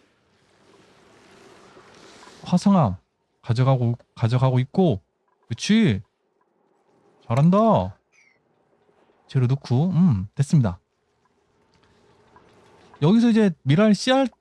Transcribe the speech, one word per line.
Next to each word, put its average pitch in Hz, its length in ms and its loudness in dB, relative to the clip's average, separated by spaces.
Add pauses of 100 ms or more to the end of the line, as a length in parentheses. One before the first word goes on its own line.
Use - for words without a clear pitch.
(2500)
화성암 180 520 0 (460)
가져가고, 123 560 -2 (160)
가져가고 127 460 -2
있고. 139 400 -2 (480)
그치? 160 520 -2 (1300)
잘한다. 156 680 0 (1300)
재료 127 200 -2
넣고, 135 440 -2
음, 147 440 0
됐습니다. 123 440 0 (2250)
여기서 226 280 2
이제 214 200 2 (120)
미랄 202 320 2
씨알, 262 340 0 (120)